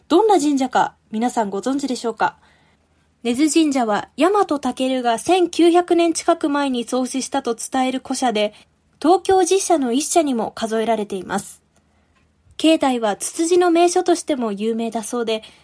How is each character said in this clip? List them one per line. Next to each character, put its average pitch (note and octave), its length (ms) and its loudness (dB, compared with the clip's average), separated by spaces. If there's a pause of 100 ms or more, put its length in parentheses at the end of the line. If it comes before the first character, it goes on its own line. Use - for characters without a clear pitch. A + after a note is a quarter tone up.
ど F#4 160 4
ん - 20 4
な G4 140 4
神 C#4+ 180 0
社 B3+ 100 0
か - 280 0 (160)
皆 A3+ 180 -2
さ A#3+ 140 -2
ん G3 60 -4
ご G3 100 -6
存 C4+ 180 -2
知 C#4 80 -4
で C4 80 -4
し A#3 120 -8
ょ A3+ 40 0
う A3 60 -6
か？ - 220 -2 (840)
根 A#3 140 -2
津 D4+ 120 2
神 D#4 240 2
社 C4 140 0
は G#3 300 -2
大 E4 160 2
和 G#4 120 2 (140)
武 C4 440 -4
が A#3+ 180 0
千 F4 280 2
九 E4+ 220 4
百 F4 240 4
年 E4+ 180 2
近 E4+ 240 0
く E4 120 -4
前 C#4+ 220 -2
に B3 120 -2
創 B3+ 240 -2
始 B3+ 160 -6
し - 60 -10
た C#4 140 -4
と A#3+ 120 -4
伝 C4 320 -4
え C4 60 -2
る C4 80 -6
古 C4+ 160 -6
社 B3 160 0
で、 G#3 200 0 (480)
東 F#4 220 4
京 F#4+ 220 4
十 F#4+ 160 2
社 F4 180 2
の B3+ 140 0
一 C4+ 100 0
社 E4 200 2
に C#4+ 120 -2
も A3 180 -2
数 A3 300 -4
え G#3+ 40 -2
ら A3+ 100 0
れ G#3+ 80 -6
て G3+ 100 -8
い F#3 100 -8
ま - 140 -6
す。 - 240 -10 (920)
境 D#4+ 220 4
内 C4 220 -2
は G#3 160 0
ツ - 160 -8
ツ E4 140 -4
ジ F4+ 120 2
の F4+ 120 4
名 E4+ 180 4
所 F4 160 0
と F4 100 2
し - 80 -2
て D4+ 140 -4
も A#3 160 -4
有 G#3+ 220 -4
名 A3+ 160 -4
だ A3+ 120 -6
そ A#3+ 180 -6
う A#3 40 -4
で、 A3 180 -4 (220)